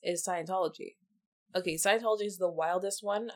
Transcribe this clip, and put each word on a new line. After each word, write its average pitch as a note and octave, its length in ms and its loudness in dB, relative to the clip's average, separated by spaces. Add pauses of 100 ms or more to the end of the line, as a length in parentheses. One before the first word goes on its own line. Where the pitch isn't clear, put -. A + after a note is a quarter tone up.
is E3+ 220 -2
Scientology. F3 720 -2 (600)
Okay, F3+ 200 0
Scientology G#3+ 500 2
is F#3+ 120 -4
the F3+ 120 2
wildest F3+ 540 0
one. G#3 320 -2